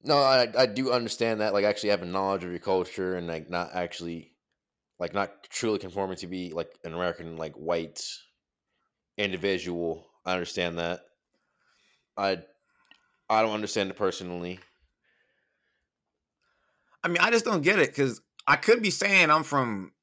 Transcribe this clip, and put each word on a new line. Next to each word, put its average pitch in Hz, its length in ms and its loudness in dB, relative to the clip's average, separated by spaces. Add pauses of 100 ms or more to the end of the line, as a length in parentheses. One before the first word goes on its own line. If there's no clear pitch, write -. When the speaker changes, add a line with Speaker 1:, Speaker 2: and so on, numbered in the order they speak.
Speaker 1:
no, 147 140 2
I, 135 300 6 (100)
I 131 80 8
do 123 260 -2
understand 113 500 0
that, 104 120 2
like, 101 120 2
actually 104 240 0
having 90 220 0
knowledge 98 320 -2
of 90 60 -8
your 87 100 -6
culture 92 560 -2
and, 87 120 -6
like, 82 220 -8
not 87 240 -4
actually, 85 600 -8 (640)
like, 87 160 -6
not 98 360 -4
truly 107 300 -2
conforming 95 380 -6
to 90 100 -12
be, 90 240 -8
like, 82 200 -6 (120)
an 82 100 -10
American, 85 440 -6
like, 78 160 -8
white 82 480 -4 (1160)
individual. 87 880 -4 (180)
I 92 80 -2
understand 87 460 -4
that. 85 220 -4 (1160)
I, 95 240 0 (880)
I 110 120 4
don't 110 120 2
understand 104 380 -2
it - 60 -12
personally. 90 640 -4 (2500)
Speaker 2:
I 180 40 -2
mean, 170 120 0
I 190 120 4
just 233 140 4
don't 202 160 2
get 185 180 4
it, 139 160 4
'cause 131 260 0 (260)
I 143 80 6
could 226 260 4
be 208 80 2
saying 190 400 4
I'm 156 140 6
from 117 600 0